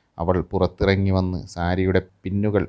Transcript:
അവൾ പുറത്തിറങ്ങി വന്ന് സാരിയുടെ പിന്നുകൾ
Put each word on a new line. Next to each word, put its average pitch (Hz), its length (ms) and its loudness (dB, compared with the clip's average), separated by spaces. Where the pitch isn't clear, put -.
അവൾ 87 220 2
പുറത്തിറങ്ങി 98 720 0
വന്ന് 92 360 -2
സാരിയുടെ 90 540 0
പിന്നുകൾ 101 460 0